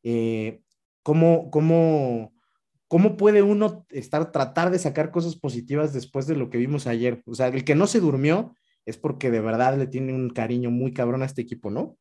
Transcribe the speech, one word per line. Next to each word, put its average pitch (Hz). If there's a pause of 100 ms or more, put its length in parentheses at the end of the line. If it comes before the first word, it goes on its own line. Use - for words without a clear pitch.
Eh, 113 (420)
¿cómo, 160
cómo, 151 (520)
cómo 175
puede 208
uno 208
estar, 147
tratar 147
de 180
sacar 156
cosas 170
positivas 139
después 135
de 156
lo 127
que 120
vimos 139
ayer? 120
O 120
sea, 127
el 131
que 147
no 180
se 220
durmió 156 (300)
es 110
porque 117
de 113
verdad 120
le 131
tiene 131
un 127
cariño 120
muy 123
cabrón 127
a -
este 135
equipo, 113
¿no? 131